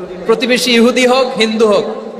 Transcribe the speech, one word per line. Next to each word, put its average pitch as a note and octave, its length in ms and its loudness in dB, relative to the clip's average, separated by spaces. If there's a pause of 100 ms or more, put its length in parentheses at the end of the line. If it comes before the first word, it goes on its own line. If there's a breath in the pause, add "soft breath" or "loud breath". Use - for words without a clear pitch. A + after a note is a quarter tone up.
(260)
প্রতিবেশী A#3 440 0
ইহুদি A#3+ 360 4
হোক, B3+ 320 0
হিন্দু A3 280 2
হোক, G3 180 2 (360)